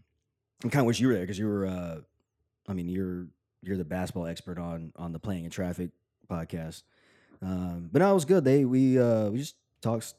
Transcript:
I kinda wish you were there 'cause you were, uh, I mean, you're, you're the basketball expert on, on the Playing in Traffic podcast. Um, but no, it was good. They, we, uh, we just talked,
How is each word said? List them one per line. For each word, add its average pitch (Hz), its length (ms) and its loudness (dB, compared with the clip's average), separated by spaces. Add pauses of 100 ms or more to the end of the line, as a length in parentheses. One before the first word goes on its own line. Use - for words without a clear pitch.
(640)
I 117 40 -4
kinda 135 160 4
wish 113 160 2
you 127 80 6
were 120 40 4
there 92 140 -2
'cause 95 100 -6
you 107 100 -2
were, 101 200 0
uh, 87 320 -6 (720)
I 98 40 -6
mean, 87 140 -4
you're, 90 400 -4 (340)
you're 95 140 -6
the 90 80 -2
basketball 90 440 -4
expert 85 300 -8
on, 82 380 -8
on 85 160 -8
the 80 80 -8
Playing 90 240 -6
in 85 80 -10
Traffic 87 400 -6 (380)
podcast. 82 540 -8 (580)
Um, 90 500 -6
but 123 80 4
no, 196 100 6
it 196 40 6
was 180 120 4
good. 147 200 4
They, 139 180 6
we, 127 340 4
uh, 113 320 4
we 113 100 -2
just 147 160 -8 (260)
talked, 113 380 -2